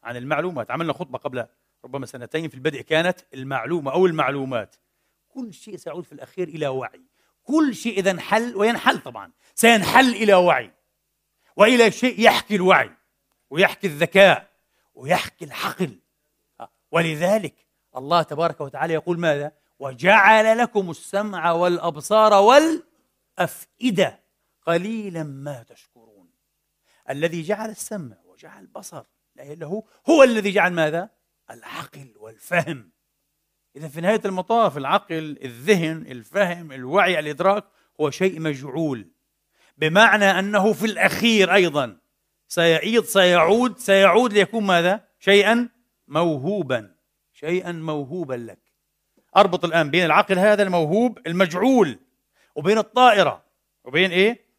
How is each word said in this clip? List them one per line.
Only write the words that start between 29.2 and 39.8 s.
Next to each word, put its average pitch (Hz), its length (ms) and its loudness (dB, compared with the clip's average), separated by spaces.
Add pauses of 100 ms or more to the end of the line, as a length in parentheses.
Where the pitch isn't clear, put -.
لا 135 80 -20
إله 143 100 -18
إلا 165 120 -14
هو، 202 180 -10 (260)
هو 302 140 8
الذي 220 280 2
جعل 180 220 0
ماذا؟ 165 360 -2 (420)
العقل - 680 -20
والفهم. 120 760 -8 (840)
إذا 151 120 -16
في 147 140 -12
نهاية 214 240 0
المطاف 190 520 0
العقل، 156 640 -4
الذهن، 160 540 -2
الفهم، 170 760 -6
الوعي، 160 480 0
الإدراك 175 440 -2 (380)
هو 147 100 -2
شيء 185 280 -4
مجعول، 143 680 -6 (720)
بمعنى 196 480 4